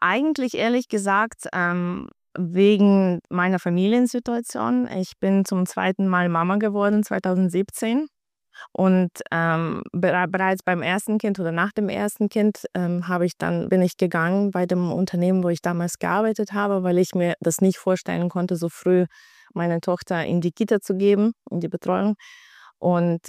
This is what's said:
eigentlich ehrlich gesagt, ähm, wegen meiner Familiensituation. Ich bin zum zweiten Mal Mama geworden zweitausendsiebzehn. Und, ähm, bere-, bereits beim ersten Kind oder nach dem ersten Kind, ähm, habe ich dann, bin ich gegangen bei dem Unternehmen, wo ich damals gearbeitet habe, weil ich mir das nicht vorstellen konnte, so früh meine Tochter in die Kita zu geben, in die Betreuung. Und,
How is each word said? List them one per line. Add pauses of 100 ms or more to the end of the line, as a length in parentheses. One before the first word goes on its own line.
eigentlich
ehrlich
gesagt,
ähm, (280)
wegen (100)
meiner
Familiensituation.
Ich
bin
zum
zweiten
Mal
Mama
geworden
zweitausendsiebzehn. (640)
Und, (220)
ähm, (100)
bere-,
bereits
beim
ersten
Kind
oder
nach
dem
ersten
Kind,
ähm,
habe
ich
dann,
bin
ich
gegangen
bei
dem
Unternehmen,
wo
ich
damals
gearbeitet
habe,
weil
ich
mir
das
nicht
vorstellen
konnte,
so
früh (480)
meine
Tochter
in
die
Kita
zu
geben, (180)
in
die
Betreuung. (640)
Und,